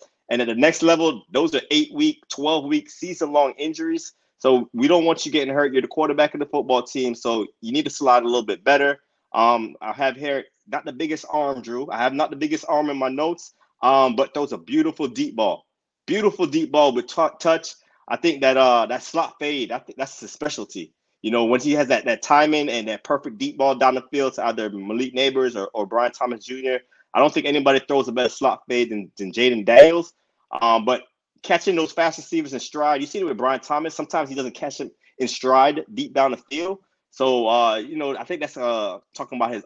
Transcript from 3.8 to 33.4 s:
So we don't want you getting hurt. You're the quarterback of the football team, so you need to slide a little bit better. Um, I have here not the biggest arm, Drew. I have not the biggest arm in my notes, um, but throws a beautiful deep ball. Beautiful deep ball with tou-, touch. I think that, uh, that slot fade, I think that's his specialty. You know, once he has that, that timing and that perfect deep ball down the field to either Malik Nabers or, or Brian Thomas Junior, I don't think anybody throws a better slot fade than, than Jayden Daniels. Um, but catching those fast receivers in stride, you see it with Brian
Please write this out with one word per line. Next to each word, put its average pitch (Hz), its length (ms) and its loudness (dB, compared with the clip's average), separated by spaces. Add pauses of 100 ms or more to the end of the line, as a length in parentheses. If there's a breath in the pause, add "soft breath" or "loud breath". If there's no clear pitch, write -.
So 127 340 2
we 123 160 0
don't 170 160 4
want 165 220 0
you 151 60 -8
getting 139 200 0
hurt. 143 200 0
You're 135 100 2
the 123 60 -8
quarterback 151 460 0
of 147 60 -8
the 143 60 -4
football 127 360 0
team, 123 320 -4
so 113 320 -4 (140)
you 113 100 -10
need 143 140 -2
to 139 60 -6
slide 123 320 4
a 120 40 -4
little 120 180 0
bit 98 200 -6
better. 143 360 2 (340)
Um, 113 480 0
I 107 100 -8
have 135 240 -2
here 139 280 -4 (220)
not 135 180 -8
the 139 80 -10
biggest 156 380 -6
arm, 139 320 -2
Drew. 120 280 -8
I 110 80 -6
have 131 160 0
not 147 160 -2
the 151 60 -10
biggest 151 320 -4
arm 151 220 0
in 139 60 -4
my 135 120 -2
notes, 156 460 -4 (280)
um, 131 340 4
but 135 180 0
throws 143 180 -2
a 113 60 -10
beautiful 156 480 -2
deep 127 300 -6
ball. 95 300 -2 (400)
Beautiful 190 400 0
deep 143 260 -2
ball 147 200 6
with 120 140 -4
tou-, 160 320 0
touch. 165 360 0 (340 soft breath)
I 120 80 -4
think 147 240 0
that, 131 160 4
uh, 120 300 6
that 123 180 -6
slot 160 340 -6
fade, 143 320 -4
I 123 80 -6
think - 180 -16
that's - 220 -10
his 107 140 -18
specialty. 101 600 -10 (300)
You 110 80 -4
know, 117 140 2
once 123 180 2
he 147 120 0
has 147 120 2
that, 123 200 0
that 117 140 -2
timing 151 480 2
and 113 200 -6
that 107 160 -8
perfect 135 340 -6
deep 143 180 -6
ball 135 200 2
down 127 180 2
the 127 160 -4
field 135 240 -2
to 110 120 -4
either 110 240 -4
Malik 107 440 -6
Nabers 131 400 0
or, 98 180 -6
or 104 140 -4
Brian 117 240 0
Thomas 120 340 -6
Junior, 127 360 -4 (340 soft breath)
I - 60 4
don't 147 120 6
think 160 140 -2
anybody 139 400 4
throws 135 220 0
a 120 40 -6
better 120 160 0
slot - 400 -2
fade 120 220 0
than, 104 260 -8
than 95 160 -8
Jayden 117 320 2
Daniels. 156 500 8 (460)
Um, 113 240 2
but 123 200 -2 (380)
catching 180 340 0
those 160 160 -2
fast 165 260 0
receivers 151 340 -6
in 123 80 -6
stride, 147 400 -2
you 147 60 -6
see 196 140 -8
it 185 40 -2
with 135 140 -4
Brian 127 220 0